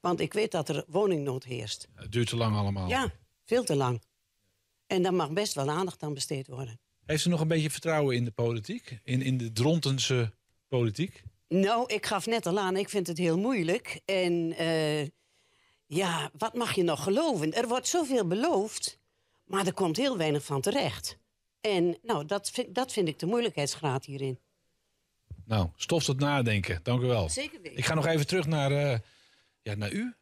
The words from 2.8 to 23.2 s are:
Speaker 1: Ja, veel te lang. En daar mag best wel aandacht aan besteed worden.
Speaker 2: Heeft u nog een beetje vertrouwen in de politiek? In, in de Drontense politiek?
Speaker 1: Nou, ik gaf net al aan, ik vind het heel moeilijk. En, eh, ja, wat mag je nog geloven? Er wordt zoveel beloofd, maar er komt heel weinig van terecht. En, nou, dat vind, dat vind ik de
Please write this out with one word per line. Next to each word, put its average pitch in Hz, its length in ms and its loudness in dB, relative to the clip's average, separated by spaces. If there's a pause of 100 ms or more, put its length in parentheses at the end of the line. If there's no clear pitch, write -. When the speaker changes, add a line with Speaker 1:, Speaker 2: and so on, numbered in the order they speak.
Speaker 1:
Ja, 170 240 0 (320)
veel 240 200 2
te 156 120 2
lang. 123 260 0 (840)
En 185 160 2
daar 185 120 2
mag 160 160 2
best 202 240 -2
wel 139 160 0
aandacht 170 320 -2
aan 151 120 -4
besteed 135 320 -6
worden. 123 340 -12 (260)
Speaker 2:
Heeft 151 180 0
u 170 40 4
nog 170 120 4
een 160 80 0
beetje 156 220 2
vertrouwen 151 460 2
in 123 80 2
de 120 60 -2
politiek? 117 760 -4
In, 127 180 0
in 131 140 0
de 117 160 -4
Drontense 131 800 2 (360)
politiek? 123 540 -2 (260)
Speaker 1:
Nou, 220 460 2
ik 208 120 -2
gaf 196 200 0
net 226 200 0
al 180 120 2
aan, 185 180 0
ik 196 120 -2
vind 190 180 -2
het 170 120 -4
heel 170 200 2
moeilijk. 190 680 0
En, 175 520 0
eh, 160 460 2 (840)
ja, 165 520 -2
wat 220 160 -2
mag 233 200 -2
je 190 80 2
nog 156 200 2
geloven? 196 500 2
Er 233 160 0
wordt 240 200 0
zoveel 269 380 2
beloofd, 214 720 0 (460)
maar 190 220 0
er 185 80 0
komt 165 220 0
heel 262 200 0
weinig 151 280 0
van 139 160 -2
terecht. 170 580 -2 (420)
En, 175 420 2
nou, 160 240 -2
dat 202 240 -4
vind, 240 240 -6
dat 254 180 -2
vind 185 160 0
ik 143 100 -6
de 160 80 -4